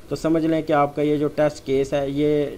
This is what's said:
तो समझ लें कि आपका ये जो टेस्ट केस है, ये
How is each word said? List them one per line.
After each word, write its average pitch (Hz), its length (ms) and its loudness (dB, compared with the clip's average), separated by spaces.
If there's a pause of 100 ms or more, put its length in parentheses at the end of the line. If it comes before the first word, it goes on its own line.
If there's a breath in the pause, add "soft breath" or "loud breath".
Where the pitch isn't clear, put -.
तो 147 60 -4
समझ 160 300 0
लें 160 180 0
कि 156 100 0
आपका 143 280 2
ये 147 160 2
जो 147 100 0
टेस्ट 147 360 -2
केस 135 300 0
है, 139 180 -2
ये 147 460 0